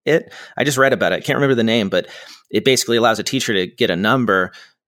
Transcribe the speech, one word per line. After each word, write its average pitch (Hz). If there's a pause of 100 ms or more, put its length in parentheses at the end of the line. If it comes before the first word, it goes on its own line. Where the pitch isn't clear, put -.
it. - (240)
I -
just 135
read 135
about 92
it. 90
I -
can't 139
remember 135
the 117
name, 113
but 90 (420)
it 104
basically 120
allows 113
a 104
teacher 123
to 92
get 101
a 87
number 101 (360)